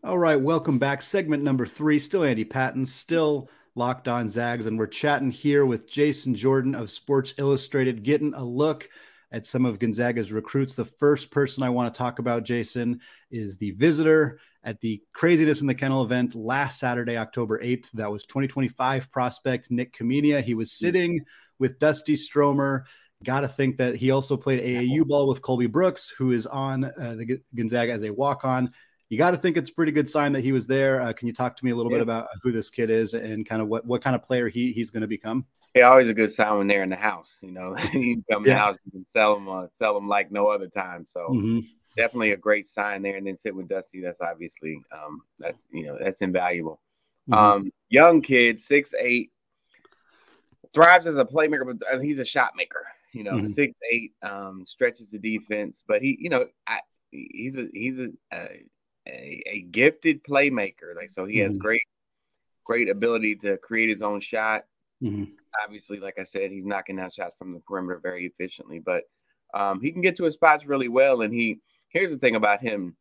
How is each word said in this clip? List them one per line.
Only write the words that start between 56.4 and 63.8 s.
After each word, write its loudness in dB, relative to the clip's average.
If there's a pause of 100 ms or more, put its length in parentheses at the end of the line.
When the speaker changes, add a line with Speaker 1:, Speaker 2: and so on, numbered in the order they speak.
Speaker 2:
I, -6 (300)
he's -12
a, -10
he's -6
a, -8 (240)
a, -14 (420)
a, -16
a -10 (100)
gifted 2
playmaker. -2
Like, -14
so -8
he -2
has 0
Speaker 1:
Mm-hmm. -4
Speaker 2:
great, 0 (840)
great 0
ability 0
to -2
create -2